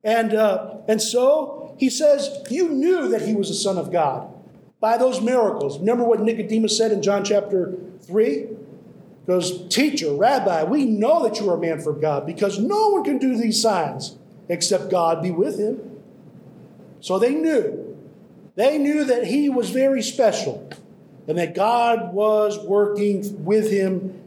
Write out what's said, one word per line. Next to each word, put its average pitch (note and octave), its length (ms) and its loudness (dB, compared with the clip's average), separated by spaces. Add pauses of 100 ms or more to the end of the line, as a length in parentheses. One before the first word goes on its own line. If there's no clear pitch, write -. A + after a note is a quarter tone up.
And, A3 280 2
uh, G#3+ 440 0 (100)
and A3 140 2
so C4+ 760 0
he C4 120 2
says, D4 600 0
"You E4 200 0
knew D4+ 400 2
that - 140 0
he G#3+ 120 0
was G3+ 140 -2
the E3+ 60 -4
Son F#3+ 220 -2
of C#3+ 140 -6
God C#3+ 380 0 (500)
by A3+ 180 2
those B3 220 2
miracles." F#3 600 0
Remember A#3+ 260 2
what A3+ 160 4
Nicodemus A3 560 0
said A3 160 2
in F#3+ 80 -2
John G3 240 0
chapter G3 500 0 (260)
three? A3 460 0
He - 800 -18
goes, F3+ 400 -2
"Teacher, A3+ 460 0
Rabbi, F#3+ 500 2
we C4 220 0
know A#3+ 380 2
that A3 160 -2
you G3+ 100 -2
are F3 60 2
a - 40 -4
man D#3+ 220 -4
from D3+ 180 -4
God C#3+ 280 0
because F#3+ 320 -2
no G#4 300 2
one F#4+ 140 2
can C#4+ 140 0
do B3+ 180 0
these A3 260 0
signs E3 560 -2 (300)
except F3 420 -2
God E3 320 2
be F3+ 100 -2
with F#3+ 280 -2
him." A3 400 -6 (1000)
So F#3 200 -2
they B3 140 2
knew. D#4 640 -2 (580)
They C#4 220 2
knew D4 260 0
that B3 220 0
he C#4+ 240 0
was A#3+ 220 -2
very C4 320 2
special F#3 680 -2 (580)
and D#3 120 -2
that E3+ 160 -4
God A3+ 580 2
was G#3+ 460 2
working G3+ 840 0
with G#3+ 280 2
him F#3+ 560 -2